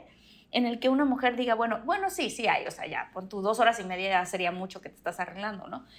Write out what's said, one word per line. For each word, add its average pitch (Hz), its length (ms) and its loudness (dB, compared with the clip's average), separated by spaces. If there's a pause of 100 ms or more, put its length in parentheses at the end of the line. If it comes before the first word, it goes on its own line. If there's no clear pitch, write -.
(520)
en 247 140 2
el 233 140 -2
que 254 100 2
una 269 160 4
mujer 254 300 4
diga, 240 200 2
"Bueno, 226 300 0
bueno, 381 240 0
sí, 294 200 -2
sí 226 180 -2
hay, - 180 2
o - 60 -8
sea, - 160 -10
ya, - 260 -8
pon 185 140 -10
tú 196 140 -8
dos 208 180 2
horas 226 220 6
y - 20 -6
media 185 260 -4
ya 180 160 4
sería 180 280 -2
mucho 185 260 -8
que - 100 -16
te - 60 -20
estás - 240 -8
arreglando", 196 480 -8
¿no? - 180 -12 (140)